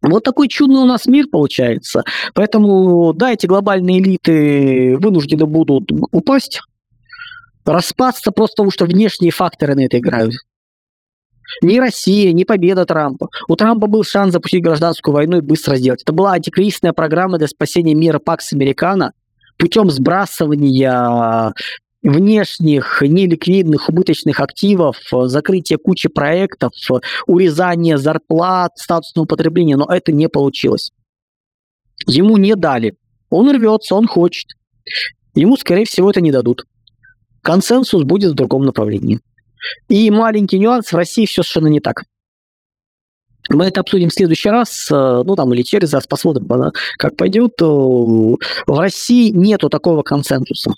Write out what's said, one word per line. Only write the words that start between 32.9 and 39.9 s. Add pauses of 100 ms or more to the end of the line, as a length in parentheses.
Он
рвётся,
он
хочет. (880)
Ему,
скорее
всего,
это
не
дадут. (800)
Консенсус
будет
в
другом
направлении. (680)
И